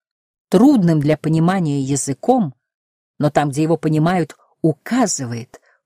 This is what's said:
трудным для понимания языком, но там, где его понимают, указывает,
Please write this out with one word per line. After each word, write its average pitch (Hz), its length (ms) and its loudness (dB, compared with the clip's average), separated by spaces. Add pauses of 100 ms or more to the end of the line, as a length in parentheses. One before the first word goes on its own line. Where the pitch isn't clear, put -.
(480)
трудным 185 540 4
для 151 160 0
понимания 160 640 -2
языком, 143 720 -2 (640)
но 147 100 0
там, 147 200 -2
где 139 140 -2
его 160 120 0
понимают, 160 600 -2 (240)
указывает, 147 960 -4 (260)